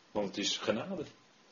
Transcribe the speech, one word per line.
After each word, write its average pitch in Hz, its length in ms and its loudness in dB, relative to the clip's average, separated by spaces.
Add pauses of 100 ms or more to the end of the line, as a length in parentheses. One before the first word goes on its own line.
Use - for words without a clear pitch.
(100)
Want 104 160 0
het 95 120 -4
is - 180 2
genade. 143 480 0 (480)